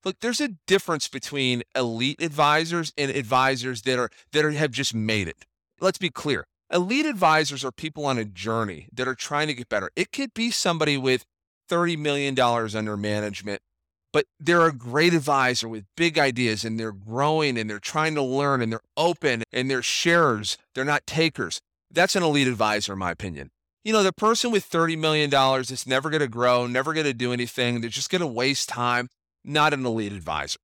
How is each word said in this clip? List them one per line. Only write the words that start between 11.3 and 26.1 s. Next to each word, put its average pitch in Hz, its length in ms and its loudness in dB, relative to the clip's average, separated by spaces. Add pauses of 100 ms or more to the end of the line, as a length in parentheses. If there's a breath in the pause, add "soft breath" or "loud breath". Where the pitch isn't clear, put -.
thirty 170 280 0
million 143 380 -2
dollars 117 400 2
under 107 220 -4
management, 104 680 -4 (500)
but 147 140 2 (140)
they're 170 260 4
a 160 80 2
great 135 400 2
advisor 131 540 2
with 110 160 -10 (120)
big 160 220 0
ideas, 120 460 2
and 113 160 -4
they're 113 100 -4
growing, 131 680 0
and 110 140 -4
they're 104 80 -8
trying 156 380 -2
to 143 60 0
learn, 135 380 0
and 113 120 0
they're 113 80 -6 (160)
open, 147 560 0
and 127 180 -2
they're 131 120 0
sharers. 147 760 2 (160)
They're 135 100 -2
not 147 220 -2
takers. 147 540 -2 (320)
That's 185 240 2
an 180 80 2
elite 143 240 4
advisor, 107 460 0
in 95 40 -8
my 90 140 -2
opinion. 80 380 -10 (340)
You 214 80 0
know, 214 100 4
the 190 100 4
person 220 380 2
with 202 140 0
thirty 165 320 0
million 156 340 2
dollars 131 380 2
that's 127 180 -8
never 135 240 0